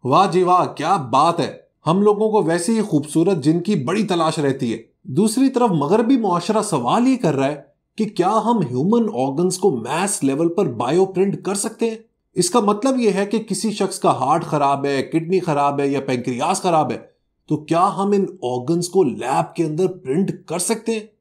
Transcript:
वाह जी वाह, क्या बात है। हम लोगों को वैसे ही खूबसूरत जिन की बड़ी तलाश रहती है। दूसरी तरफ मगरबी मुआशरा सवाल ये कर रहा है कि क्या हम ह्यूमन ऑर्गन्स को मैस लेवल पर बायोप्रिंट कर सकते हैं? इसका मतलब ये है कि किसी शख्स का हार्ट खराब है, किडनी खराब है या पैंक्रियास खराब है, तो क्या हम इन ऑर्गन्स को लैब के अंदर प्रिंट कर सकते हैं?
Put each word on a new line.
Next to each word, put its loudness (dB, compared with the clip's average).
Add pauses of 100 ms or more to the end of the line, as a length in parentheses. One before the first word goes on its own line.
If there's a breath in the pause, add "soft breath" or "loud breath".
वाह 4
जी 4
वाह, 4
क्या -2
बात 2
है। -6 (160)
हम 2
लोगों 2
को 2
वैसे 0
ही 2
खूबसूरत 0
जिन 2
की 0
बड़ी 0
तलाश 0
रहती -2
है। -6 (240)
दूसरी 2
तरफ 2
मगरबी 2
मुआशरा 0
सवाल 0
ये 4
कर 0
रहा 0
है -8 (220)
कि 0
क्या 0
हम 0
ह्यूमन 0
ऑर्गन्स -2
को 2
मैस -4
लेवल 0
पर 0
बायोप्रिंट 0
कर -4
सकते -4
हैं? -8 (360)
इसका 2
मतलब 0
ये 2
है 0
कि -2
किसी -4
शख्स -4
का 2
हार्ट 0
खराब 0
है, 0
किडनी -2
खराब 0
है 0
या 0
पैंक्रियास -2
खराब 2
है, -6 (520)
तो 0
क्या 0
हम 0
इन 2 (160)
ऑर्गन्स -2
को 2
लैब -2
के 0
अंदर -2
प्रिंट -2 (180)
कर -4
सकते -4
हैं? -6 (120)